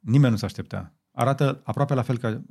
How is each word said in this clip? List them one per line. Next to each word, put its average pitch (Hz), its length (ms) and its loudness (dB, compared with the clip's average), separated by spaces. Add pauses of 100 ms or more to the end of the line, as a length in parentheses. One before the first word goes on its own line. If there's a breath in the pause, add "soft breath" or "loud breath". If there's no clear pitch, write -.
Nimeni 127 320 4
nu 107 60 0
s-a 101 80 -4
aștepta. 95 460 -10 (200)
Arată 135 520 0
aproape 143 300 -2
la 127 80 0
fel 120 160 -2
ca 110 320 -4